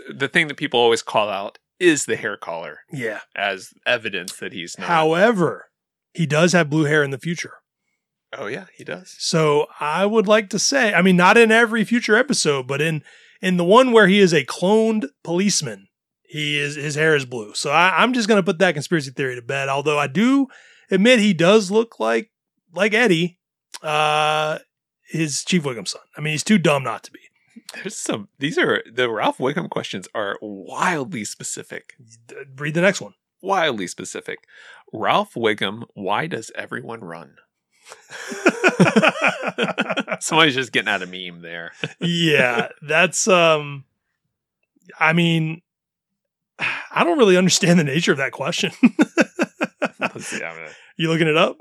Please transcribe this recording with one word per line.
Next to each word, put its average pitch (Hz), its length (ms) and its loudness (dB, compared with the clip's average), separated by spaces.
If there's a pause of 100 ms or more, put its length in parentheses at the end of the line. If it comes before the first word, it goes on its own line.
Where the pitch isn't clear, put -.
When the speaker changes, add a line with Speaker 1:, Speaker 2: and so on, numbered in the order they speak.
Speaker 1:
the 131 200 -6
thing 165 200 0
that 143 100 -12
people 139 220 -2
always 117 220 4
call 107 280 -2
out 98 280 -8 (220)
is 160 260 2
the 113 100 -4
hair 104 220 -8
color 82 440 -12 (120)
Speaker 2:
Yeah. 113 280 -8 (140)
Speaker 1:
as 95 380 -6 (140)
evidence 107 500 -4
that - 160 -12
he's 85 240 -12
not. - 100 -8
Speaker 2:
However, 165 840 2 (420)
he 160 140 -2
does 156 260 2
have 165 160 2
blue 156 140 0
hair 147 200 2
in 139 60 -2
the 135 80 -6
future. - 360 -10 (800)
Speaker 1:
Oh, 123 140 -10
yeah, 160 200 -8 (100)
he 123 80 -20
does. - 340 -12
Speaker 2:
So 156 480 0 (140)
I 160 260 -2
would 208 220 2
like 214 240 2
to 196 80 -4
say, 247 340 0
I 170 80 4
mean, 185 160 6
not 185 200 8
in 226 140 8
every 226 320 2
future 226 320 2
episode, 147 520 0
but 139 140 -4
in, 156 200 -2 (400)
in 185 160 0
the 175 60 0
one 240 280 6
where 214 160 8
he 202 120 6
is 185 140 6
a 143 120 2
cloned 220 640 0 (160)
policeman, 165 640 -4 (340)
he 147 380 -4
is, 147 160 -4
his 147 180 -8
hair 156 220 2
is 135 100 -2
blue. 113 300 -12
So 147 160 -4
I, 175 320 4
I'm 247 100 2
just 233 140 -2
gonna 202 160 4
put 170 160 -2
that 185 160 4
conspiracy 143 340 -4
theory 131 260 -6
to 123 60 -14
bed. 135 280 -6
Although 143 280 0
I 143 80 0
do 247 400 2 (460)
admit 220 260 6
he 208 160 4
does 180 380 4
look 226 280 -2
like, 226 300 -2 (440)
like 196 200 0
Eddie, 175 440 0 (440)
uh, 151 800 0 (480)
his 156 380 -4
Chief 175 180 0
Wiggum's 117 280 -8
son. - 100 -14 (160)
I 151 40 -12
mean, 151 100 -4
he's 151 120 -6
too 214 140 4
dumb 147 260 2
not 110 220 -8
to - 60 -20
be. - 80 -20 (560)
Speaker 1:
There's - 200 -12
some, 110 320 -6 (120)
these 160 180 -4
are, 135 340 0
the 120 180 0
Ralph 113 280 -2
Wiggum 143 320 -4
questions - 440 -8
are 101 280 -4
wildly 120 800 -6
specific. - 720 -14 (340)
Speaker 2:
D-, - 80 -20 (220)
read 147 160 -6
the 170 80 0
next 190 180 2
one. 202 140 -14 (280)
Speaker 1:
Wildly 156 460 -2
specific. - 520 -12 (540)
Ralph 120 420 0
Wiggum, 110 480 -2 (100)
why 104 340 -4
does 120 280 -10
everyone 113 460 -12
run? 82 340 -16 (540)
<laughs> - 640 -6 (240)
Speaker 2:
<laughs> - 1400 -2
Speaker 1:
Somebody's 156 360 2
just 127 160 -4
getting 107 180 -2
out 98 120 0
a 90 40 -8
meme 90 360 -14
there. 85 300 -12 (160)
<laughs> - 140 -16
Speaker 2:
Yeah, 147 680 0 (120)
that's, 156 460 0
um, 156 580 2 (1160)
I 160 140 4
mean, 165 480 0 (1000)
I - 440 -4
don't 339 140 0
really 196 200 6
understand 175 420 4
the 160 40 2
nature 151 280 -2
of 147 60 2
that 135 140 -4
question. 160 460 -6
<laughs> - 1200 -2
Speaker 1:
Let's - 280 -8
see, - 160 -10
I'm 82 120 -12
gonna 80 140 -16 (280)
Speaker 2:
You 160 120 -2
looking 160 180 0
it 156 100 2
up? 185 240 2